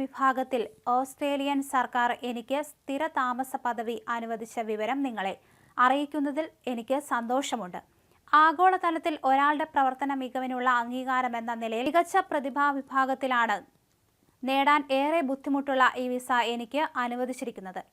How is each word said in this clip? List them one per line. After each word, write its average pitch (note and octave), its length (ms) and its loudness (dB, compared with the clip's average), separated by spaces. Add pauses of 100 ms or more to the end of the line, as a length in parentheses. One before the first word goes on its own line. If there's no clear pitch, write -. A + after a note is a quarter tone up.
വിഭാഗത്തിൽ C4 600 0 (340)
ഓസ്ട്രേലിയൻ C#4 680 -2 (120)
സർക്കാർ B3 440 0 (120)
എനിക്ക് A#3+ 300 -4 (100)
സ്ഥിരതാമസ C4+ 840 -4 (100)
പദവി A#3 320 -4 (180)
അനുവദിച്ച A3+ 440 -8 (120)
വിവരം G#3+ 360 -2
നിങ്ങളെ G3 280 -4 (420)
അറിയിക്കുന്നതിൽ C#4+ 720 0 (240)
എനിക്ക് A#3 260 -2 (140)
സന്തോഷമുണ്ട്. A#3 680 -2 (540)
ആഗോളതലത്തിൽ E4 880 4
ഒരാളുടെ C#4+ 500 4
പ്രവർത്തന C4+ 400 2
മികവിനുള്ള B3+ 560 -2 (120)
അംഗീകാരം B3+ 560 -2
എന്ന A#3 160 -6 (100)
നിലയിൽ A3+ 220 -2
മികച്ച E4+ 320 2 (140)
പ്രതിഭാ C#4+ 480 0
വിഭാഗത്തിലാണ് C4 760 0 (840)
നേടാൻ C#4 380 4 (100)
ഏറെ D4 380 2
ബുദ്ധിമുട്ടുള്ള C#4 540 0 (120)
ഈ B3+ 120 -4
വിസ B3 240 -4 (220)
എനിക്ക് C4+ 360 -4 (140)
അനുവദിച്ചിരിക്കുന്നത്. A#3+ 880 -6